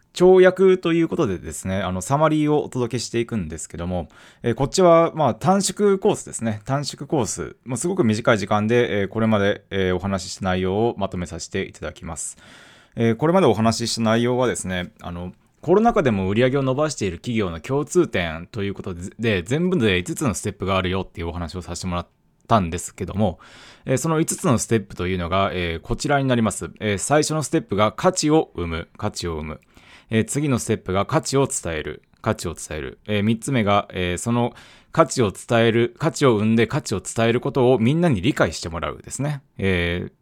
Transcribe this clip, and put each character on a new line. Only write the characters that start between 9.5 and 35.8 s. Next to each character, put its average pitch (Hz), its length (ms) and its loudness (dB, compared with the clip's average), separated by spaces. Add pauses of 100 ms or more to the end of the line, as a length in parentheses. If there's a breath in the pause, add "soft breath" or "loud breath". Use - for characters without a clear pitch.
え 95 220 0
ー、 90 40 0
お - 20 -2
話 95 300 -4
し - 40 -10
し - 60 -12
た 101 60 -8
内 92 180 0
容 101 260 0
を 113 100 -2
ま 98 100 -2
と - 80 -10
め 90 100 -6
さ 82 140 -10
せ - 100 -12
て 95 120 -4
い - 100 -10
た - 140 -12
だ 76 60 -8
き - 120 -18
ま 82 120 -10
す。 - 200 -10 (600 loud breath)
え 113 160 2
ー、 110 40 -4
こ 151 100 -2
れ 170 60 4
ま 190 80 4
で 170 60 6
お 110 80 6
話 113 340 0
し - 40 -4
し - 40 -4
た 117 60 -4
内 113 200 2
容 123 160 0
は 127 80 2
で 95 100 0
す - 100 -8
ね、 90 340 -6
あ 90 100 -12
の、 87 220 -10 (280)
コ 180 140 2
ロ 208 60 6
ナ 233 120 4
禍 214 100 0
で 131 80 2
も 95 180 0
売 104 80 -2
り 120 60 4
上 127 80 2
げ 139 80 0
を 135 40 0
伸 131 120 -2
ば 151 160 -2
し - 40 -10
て 104 120 -4
い 90 40 -2
る 85 80 -8
企 117 180 -6
業 98 140 0
の 80 80 -8
共 139 260 -4
通 165 220 2
点 85 400 -4
と 104 160 -8
い 101 60 -2
う 98 60 -6
こ - 80 -12
と 95 120 -8
で、 87 240 -12
で、 107 240 0
全 156 280 0
部 180 80 2
で 101 200 4
五 117 160 -4
つ - 80 -8
の 117 120 0
ス - 80 -8
テ 104 80 -4
ッ - 80 -10
プ 92 80 -6
が 95 100 2
あ 92 60 2
る 90 80 -2
よ 95 100 -2
っ 85 100 -8
て - 100 -12
い 85 40 -6
う 85 40 -4
お 80 40 -4
話 85 240 -8
を 90 60 -8
さ 87 120 -12
せ - 80 -10
て 92 60 -6
も 87 80 -2
ら 87 60 -2
っ - 40 -20 (400)
た 113 140 4
ん 85 100 -2
で 85 80 -4
す - 160 -12
け 92 120 -8
ど 85 80 -8
も、 95 260 -2 (460 loud breath)
え 135 80 0
ー、 123 40 2
そ 165 100 -4
の 160 120 2
五 165 160 -2
つ - 80 -6
の 123 140 4
ス - 80 -6
テ 117 100 2
ッ 98 100 -2
プ - 80 -18
と 90 120 -4
い 92 80 -2
う 92 40 -2
の 85 100 -4
が、 98 240 0
え 87 240 -2
ー、 76 40 -10
こ - 160 -6
ち - 120 -4
ら 139 100 2
に 135 80 0
な 131 80 2
り 117 80 2
ま 104 100 2
す。 - 180 -8 (100)
え 104 140 0
ー、 95 40 -2
最 147 240 2
初 156 120 -2
の 156 80 -2
ス - 60 -6
テ 165 100 0
ッ - 40 0
プ - 140 -6
が 208 160 2
価 - 200 2
値 151 180 0
を 156 240 4
生 85 120 -6
む、 82 300 -6
価 104 140 -4
値 - 160 -6
を 82 100 -4
生 78 60 -8
む。 78 180 -10 (500 loud breath)
え 113 100 2
ー、 107 60 2
次 147 240 -2
の 117 80 2
ス - 80 -8
テ 110 80 0
ッ 95 80 -4
プ 95 100 -6
が 95 140 0
価 156 160 0
値 135 160 -2
を 135 100 2
伝 - 260 -6
え 76 80 -4
る、 78 200 -12 (180)
価 110 140 0
値 - 140 -8
を 80 60 -6
伝 - 240 -10
え - 20 -8
る。 64 260 -10
え 104 140 0
ー、 - 20 0
三 113 180 0
つ - 100 -8
目 120 140 2
が、 101 260 2
え 90 240 -2
ー、 87 40 -4
そ 117 140 -4
の 120 220 0 (380 loud breath)
価 160 140 2
値 - 160 -2
を 98 100 2
伝 117 340 2
え 113 60 4
る、 117 260 0